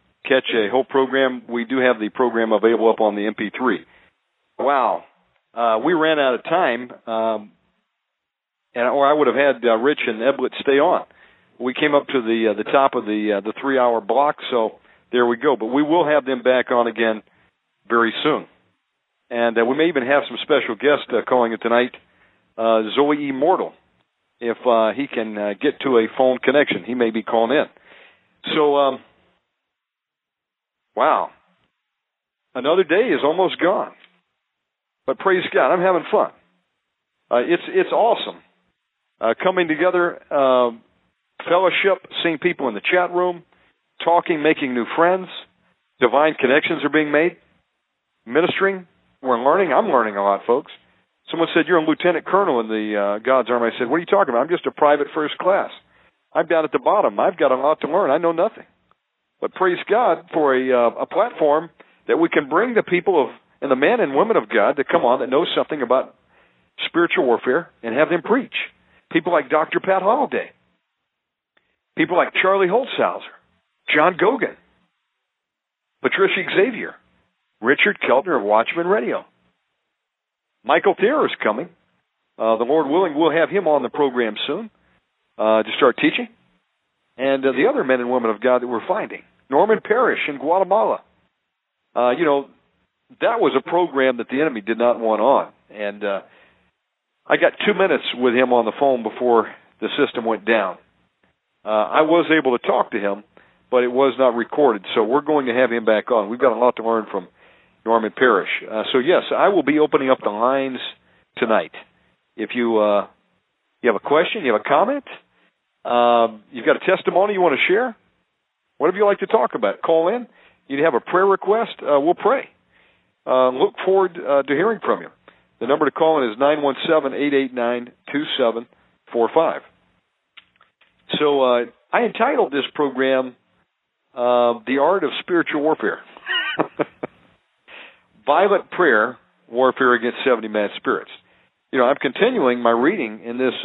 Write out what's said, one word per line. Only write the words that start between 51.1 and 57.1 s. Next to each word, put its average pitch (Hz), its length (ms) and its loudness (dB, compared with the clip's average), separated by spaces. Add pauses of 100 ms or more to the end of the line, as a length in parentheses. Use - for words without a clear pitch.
Someone 165 240 -2
said, 160 120 2
"You're 170 120 2
a 156 60 0
lieutenant 156 420 -2
colonel 180 340 0
in 110 80 -4
the, 107 280 -4
uh, 101 220 -2
God's 123 320 0
Army." 117 240 0
I - 40 -14
said, 123 100 -4
"What 139 80 0
are 175 40 0
you 175 60 -10
talking 190 280 2
about? 117 80 2
I'm 151 60 -4
just 170 180 -2
a 170 40 -2
private 147 440 2
first 151 240 -4
class. 180 320 0 (640)
I'm 160 140 -2
down 160 180 0
at 147 80 -6
the 147 60 0
bottom. 147 400 0